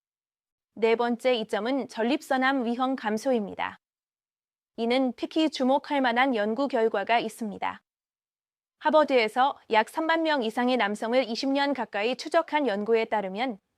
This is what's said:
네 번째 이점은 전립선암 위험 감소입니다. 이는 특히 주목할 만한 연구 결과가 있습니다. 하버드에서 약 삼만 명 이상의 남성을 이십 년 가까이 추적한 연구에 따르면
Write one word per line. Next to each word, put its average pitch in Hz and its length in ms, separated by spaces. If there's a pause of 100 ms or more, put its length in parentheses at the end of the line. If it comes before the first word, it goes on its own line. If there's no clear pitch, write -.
(760)
네 226 200
번째 240 380
이점은 220 540
전립선암 262 800
위험 254 300
감소입니다. 214 840 (1000)
이는 247 380
특히 320 340
주목할 277 520
만한 254 340
연구 220 320
결과가 226 500
있습니다. 196 640 (960)
하버드에서 269 800 (140)
약 214 180
삼만 320 320
명 302 220
이상의 247 340
남성을 220 500
이십 233 220
년 277 240
가까이 233 420
추적한 302 520
연구에 220 380
따르면 214 520 (200)